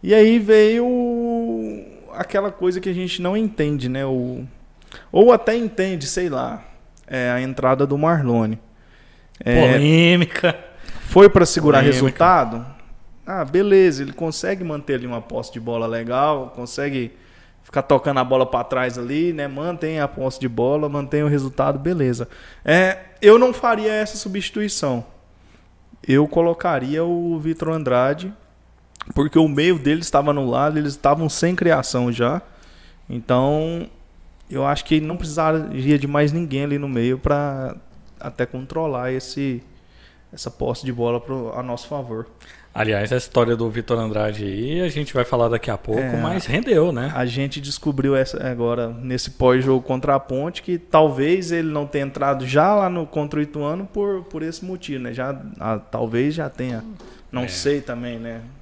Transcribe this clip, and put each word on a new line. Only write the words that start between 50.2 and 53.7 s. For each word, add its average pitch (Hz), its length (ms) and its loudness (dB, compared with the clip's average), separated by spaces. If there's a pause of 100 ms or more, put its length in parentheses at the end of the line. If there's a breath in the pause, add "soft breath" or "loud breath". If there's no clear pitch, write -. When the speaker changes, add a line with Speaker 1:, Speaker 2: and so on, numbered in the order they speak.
Speaker 1:
Ponte, 139 420 -6
que 180 160 -4
talvez 156 720 2
ele 170 180 -2
não 151 160 -4
tenha 143 200 -4
entrado 139 420 -2
já 147 300 4
lá 190 120 2
no, 175 200 -4
contra 147 320 -4
o - 20 0
Ituano 151 500 -6